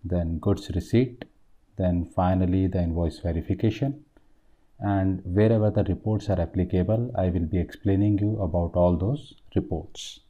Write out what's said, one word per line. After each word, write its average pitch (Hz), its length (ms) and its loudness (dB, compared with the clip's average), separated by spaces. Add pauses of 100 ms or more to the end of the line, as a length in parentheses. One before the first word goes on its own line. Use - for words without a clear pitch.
then 85 360 -2
goods 101 340 0
receipt, 117 500 0 (520)
then 87 300 0
finally 92 600 2
the 92 160 0
invoice 82 380 -2
verification. 101 840 -2 (760)
And 95 440 0
wherever 107 460 4
the 104 140 0
reports 101 440 -2
are 90 120 0
applicable, 95 760 0
I 92 140 0
will 85 160 -2
be 87 140 0
explaining 98 580 2
you 104 240 0
about 87 320 -2
all 90 220 4
those 107 380 -4 (200)
reports. - 760 -6